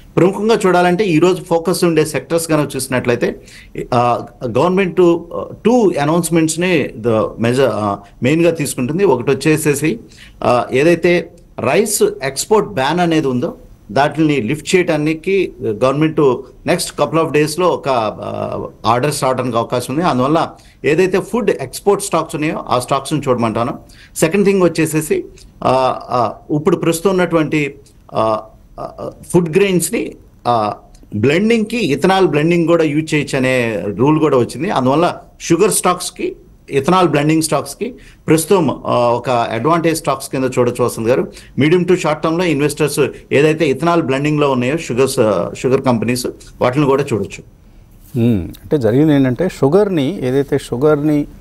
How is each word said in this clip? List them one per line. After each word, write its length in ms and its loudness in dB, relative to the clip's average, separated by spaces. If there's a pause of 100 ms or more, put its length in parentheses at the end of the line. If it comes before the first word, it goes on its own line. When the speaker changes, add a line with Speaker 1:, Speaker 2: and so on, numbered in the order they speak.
(180)
Speaker 1:
ప్రముఖంగా 480 2
చూడాలంటే 400 2
ఈరోజు 380 2
focus 400 -2
ఉండే 220 4
sectors 420 -4
కనుక 280 0
చూసినట్లయితే, 680 -2 (520)
ఆ, 320 0 (320)
government, 440 2
ఆ, 440 0 (200)
టూ 360 4
అనౌన్స్‌మెంట్స్ని 840 0
the 380 -2 (200)
measure, 280 2
ఆ, 280 -2 (260)
మెయిన్గా 280 4
తీసుకుంటుంది. 520 -2
ఒకటి 280 2
వచ్చేసేసి, 680 0 (440)
ఆ, 280 2
ఏదైతే 600 2 (280)
rice 440 0 (200)
export 460 0
ban 300 -2
అనేది 280 0
ఉందో 260 -2 (380)
దాటిని 500 2
లిఫ్ట్ 340 -2
చేయడానికి 760 0 (120)
గవర్నమెంట్ 560 0 (480)
next 220 -2 (120)
couple 240 0
of 60 -6
డేస్‌లో 380 0
ఒక, 200 -2
ఆ, 800 -4 (180)
ఆర్డర్స్ 380 0
రావడానికి 340 0
అవకాశం 360 -2
ఉంది. 120 -2
అందువల్ల 440 0 (360)
ఏదైతే 360 2
ఫుడ్ 300 -2 (100)
ఎక్స్‌పోర్ట్ 420 -2
స్టాక్స్ 320 -4
ఉన్నాయో 340 -6
ఆ 100 0
స్టాక్స్ని 480 -2
చూడమంటాను. 520 -2 (360)
సెకండ్ 300 2
థింగ్ 160 2
వచ్చేసేసి, 640 0 (380)
ఆ, 360 2 (100)
ఆ, 240 0 (220)
ఇప్పుడు 200 0
ప్రస్తుతం 340 0
ఉన్నటువంటి, 680 0 (400)
ఆ, 280 0 (360)
ఆ, 320 -12 (220)
ఫుడ్ 160 2
గ్రెయిన్స్ని, 640 0 (320)
ఆ, 260 0 (420)
బ్లెండింగ్కి 600 0
ఇథనాల్ 500 2
బ్లెండింగ్ 400 0
కూడా 160 4
యూజ్ 300 -2
చేయొచ్చు 240 -2
అనే 480 0
రూల్ 340 2
కూడా 180 4
వచ్చింది. 320 -2
అందువల్ల 480 0 (240)
షుగర్ 300 2
స్టాక్స్కి 640 -4 (340)
ఇథనాల్ 380 2
బ్లెండింగ్ 340 0
స్టాక్స్కి 540 -4 (320)
ప్రస్తుతం, 580 0
ఆ, 240 2
ఒక 200 -2
అడ్వాంటేజ్ 680 0
స్టాక్స్ 320 -4
కింద 140 -4
చూడొచ్చు 400 0
వసంత్ 240 -2
గారు. 240 0 (280)
Medium 220 4
to 100 0
short 340 0
term-లో 180 -2
ఇన్వెస్టర్స్ 560 -2 (320)
ఏదైతే 380 2
ఇథనాల్ 320 0
బ్లెండింగ్లో 500 0
ఉన్నాయో 260 0
షుగర్స్, 420 0
ఆ, 340 0
షుగర్ 280 0
కంపెనీస్, 460 0 (340)
వాటిని 240 2
కూడా 180 2
చూడొచ్చు. 520 -6 (640)
Speaker 2:
మ్మ్. 260 2
అంటే 340 -4
జరిగింది 360 4
ఏంటంటే 360 2
షుగర్ని, 760 0
ఏదైతే 320 0
షుగర్ని 720 0 (140)